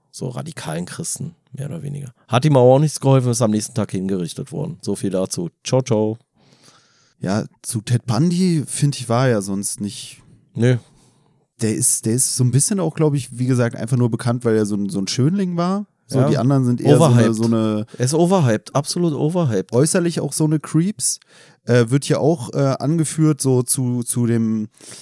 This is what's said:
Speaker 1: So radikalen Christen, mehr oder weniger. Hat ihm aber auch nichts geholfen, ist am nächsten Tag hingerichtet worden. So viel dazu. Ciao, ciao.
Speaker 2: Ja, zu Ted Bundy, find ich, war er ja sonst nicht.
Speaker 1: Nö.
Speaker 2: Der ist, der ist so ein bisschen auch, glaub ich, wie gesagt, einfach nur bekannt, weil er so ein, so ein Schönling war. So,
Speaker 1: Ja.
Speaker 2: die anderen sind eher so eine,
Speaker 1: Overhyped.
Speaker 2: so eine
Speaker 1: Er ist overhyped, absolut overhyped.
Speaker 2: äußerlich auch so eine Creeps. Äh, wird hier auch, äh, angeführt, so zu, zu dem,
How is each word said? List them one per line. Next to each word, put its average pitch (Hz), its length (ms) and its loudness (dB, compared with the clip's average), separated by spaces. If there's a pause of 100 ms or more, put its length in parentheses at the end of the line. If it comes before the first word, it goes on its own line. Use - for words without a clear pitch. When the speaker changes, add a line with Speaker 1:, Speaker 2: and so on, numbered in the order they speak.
(120)
Speaker 1:
So 135 160 -10
radikalen 143 580 -10
Christen, - 500 -10 (180)
mehr 139 140 -10
oder 165 140 -10
weniger. - 320 -10 (140)
Hat 127 180 0
ihm 147 120 4
aber 123 80 6
auch 131 140 6
nichts 151 200 0
geholfen, 135 320 2
ist 117 100 -2
am 107 100 2
nächsten 107 220 -2
Tag 101 180 -4
hingerichtet 95 600 -4
worden. 87 300 -8
So 101 140 -4
viel 98 140 -6
dazu. 92 400 -4 (140)
Ciao, 127 180 0
ciao. 110 360 0 (1040)
Speaker 2:
Ja, 95 260 -2 (160)
zu 107 200 -6
Ted 120 240 -2
Bundy, 170 640 2
find 143 320 -2
ich, 113 100 -10
war 123 180 2
er 127 40 4
ja 104 100 2
sonst 98 400 -6
nicht. - 400 -10 (320)
Speaker 1:
Nö. 120 240 2 (840)
Speaker 2:
Der 110 140 0
ist, - 300 0
der 113 80 2
ist - 220 0
so 127 80 0
ein 123 80 2
bisschen 143 280 0
auch, 160 160 -2
glaub 151 200 2
ich, 120 240 -6
wie 127 60 -2
gesagt, 120 300 0
einfach 113 220 -2
nur 120 140 4
bekannt, 120 340 -2
weil 110 100 4
er 110 100 2
so 104 100 -2
ein, 101 140 -2
so 98 100 -4
ein 95 80 -4
Schönling 180 500 0
war. 190 280 -2 (220)
So, 131 120 0
Speaker 1:
Ja. 135 100 4
Speaker 2:
die - 80 2
anderen 131 280 2
sind 120 160 0
eher 147 160 6
so - 80 6
eine, 120 80 6
Speaker 1:
Overhyped. 117 240 4
Speaker 2:
so 113 80 0
eine 110 400 0 (120)
Speaker 1:
Er 120 80 -2
ist 139 80 0
overhyped, 165 640 2
absolut 165 380 0
overhyped. 135 580 0
Speaker 2:
äußerlich 160 480 2
auch 139 140 -6
so 156 100 0
eine 156 160 2
Creeps. - 600 -2 (440)
Äh, 120 260 4
wird 143 160 0
hier 107 140 0
auch, 131 340 0
äh, - 40 -4
angeführt, 151 840 0
so 127 220 2
zu, 123 420 -2
zu 120 220 -2
dem, 110 420 0 (340)